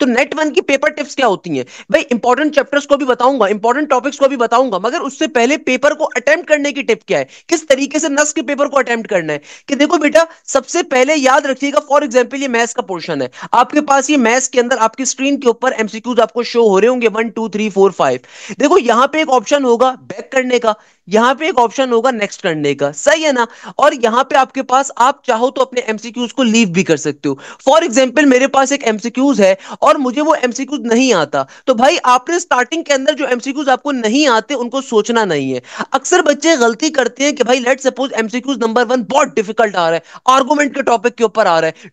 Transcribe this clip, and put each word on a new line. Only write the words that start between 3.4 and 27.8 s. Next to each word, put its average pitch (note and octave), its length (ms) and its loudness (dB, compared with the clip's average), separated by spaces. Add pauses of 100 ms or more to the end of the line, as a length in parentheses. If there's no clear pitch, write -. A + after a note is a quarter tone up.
इंपॉर्टेंट A#3 420 0
टॉपिक्स B3+ 300 -2
को C#4 100 4
भी C#4 80 -6
बताऊंगा, A#3 420 0
मगर B3 220 -4
उससे D#4 260 -4
पहले C4+ 300 0
पेपर C#4 380 0
को D4+ 100 -4
अटेम्प्ट D4 440 -2
करने C#4+ 240 0
की C4+ 100 -8
टिप G#3 260 -2
क्या E3 100 0
है, C3 100 -4 (200)
किस D#4+ 200 -2
तरीके C#4 300 0
से D#4+ 100 -2
नस D4 240 0
के D#4+ 100 -4
पेपर C#4+ 260 -2
को C#4 80 -2
अटेम्प्ट A#3 340 -2
करना E3 220 -2
है। D3 80 -6 (280)
कि C#4+ 60 -4
देखो D4+ 240 2
बेटा, D4+ 280 4 (260)
सबसे E4 300 0
पहले C4+ 320 2
याद C#4+ 320 2
रखिएगा, C#4 420 -2
for C#4+ 140 2
example B3 320 0
ये C#4 140 -4
मैथ्स A#3 260 -2
का A#3+ 80 -4
पोर्शन E3+ 400 -6
है, B2 80 -6 (240)
आपके A#3+ 260 2
पास C#4 300 0
ये D4+ 60 2
मैथ्स B3 320 2
के B3 120 0
अंदर A#3+ 160 0
आपकी A3+ 300 -2
स्क्रीन C#4 300 -2
के B3+ 120 -2
ऊपर B3 240 0
एमसीक्यूज़ A3 480 -4
आपको A#3 220 0
शो A#3 260 2
हो F#3+ 100 4
रहे G#3+ 100 4
होंगे, B3 200 0
वन, A3 220 -4
टू, A3+ 180 -6
थ्री, G#3 220 -4
फ़ोर, G3 220 4
फ़ाइव। C3 280 -2 (380)
देखो, C#4 200 4
यहाँ A#3+ 280 2
पे D4+ 140 -2
एक D4 100 -2
ऑप्शन C4+ 340 0
होगा B3 260 2
बैक A#3 420 -12
करने B3+ 260 0
का, A3+ 160 0 (340)
यहाँ A#3 260 2
पे D#4 140 -4
एक B3+ 100 -2
ऑप्शन B3 320 0
होगा A#3 200 2
नेक्स्ट G#3 320 -6
करने D3+ 320 -2
का, C#3+ 180 -2
सही D#4 300 0
है D4+ 100 2
ना? A#3+ 140 0 (320)
और D4+ 160 4
यहाँ A#3 300 0
पे C#4+ 120 -2
आपके C4+ 260 0
पास, C4 360 0
आप B3+ 280 2
चाहो B3 240 0
तो C4 100 -2
अपने B3 200 -4
एमसीक्यूज़ A3 520 -6
को C4+ 100 -2
लीव A3+ 260 4
भी F3 140 0
कर D#3+ 140 2
सकते C#3+ 320 -4
हो। C#3 100 -4 (300)
For D#4 120 6